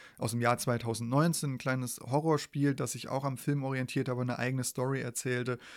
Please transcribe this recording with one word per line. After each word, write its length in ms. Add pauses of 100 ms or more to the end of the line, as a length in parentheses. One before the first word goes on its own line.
(180)
aus 140
dem 100
Jahr 160
zweitausendneunzehn, 960
ein 60
kleines 400
Horrorspiel, 760
das 200
sich 160
auch 140
am 140
Film 260
orientiert, 460
aber 140
eine 160
eigene 240
Story 380
erzählte. 580 (180)